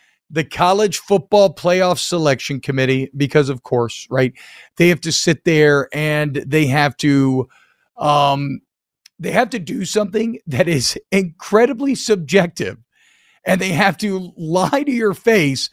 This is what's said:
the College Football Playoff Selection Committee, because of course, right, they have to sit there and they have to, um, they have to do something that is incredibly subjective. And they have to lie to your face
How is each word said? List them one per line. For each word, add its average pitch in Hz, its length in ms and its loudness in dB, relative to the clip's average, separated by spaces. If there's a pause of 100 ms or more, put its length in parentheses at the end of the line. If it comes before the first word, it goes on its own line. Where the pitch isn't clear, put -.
(320)
the 156 120 -2
College 196 540 0
Football 202 560 2
Playoff 180 460 0
Selection 143 600 -2
Committee, 131 540 0
because 143 340 2
of 131 140 -6
course, 120 460 -4
right, 127 240 0 (440)
they 175 120 4
have 175 120 0
to 160 100 -6
sit - 320 -2
there 151 500 4
and 151 420 -4 (120)
they 151 200 2
have 143 300 0
to, 135 500 2 (500)
um, 143 640 0 (600)
they 170 100 -6
have 233 180 0
to 254 100 -6
do 180 240 -8
something 214 640 -4
that 147 220 0
is 139 280 -2 (140)
incredibly 226 840 0
subjective. 170 840 -2 (680)
And 185 140 0
they 190 100 -4
have 180 280 2
to 190 400 -6
lie 180 460 0
to 285 80 -4
your 226 220 0
face 160 600 0